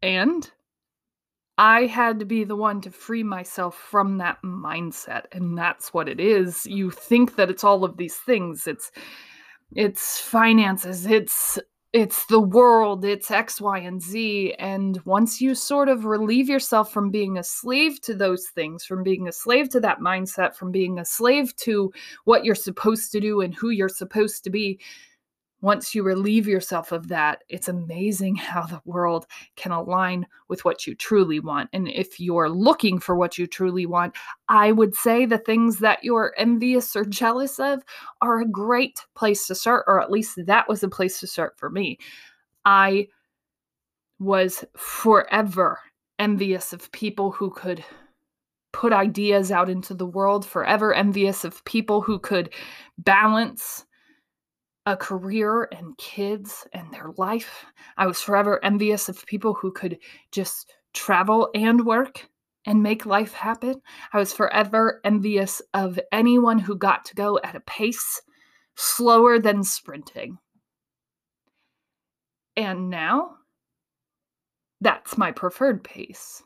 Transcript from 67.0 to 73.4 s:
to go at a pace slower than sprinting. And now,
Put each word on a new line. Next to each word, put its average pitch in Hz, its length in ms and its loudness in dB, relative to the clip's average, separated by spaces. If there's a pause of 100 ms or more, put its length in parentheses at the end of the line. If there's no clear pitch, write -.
to - 80 -18
go 202 280 0
at - 140 -10
a - 40 -12
pace - 640 -6 (540)
slower 233 640 6
than 208 240 2
sprinting. - 720 -10 (2250)
And 185 320 -4
now, 185 480 -4 (1400)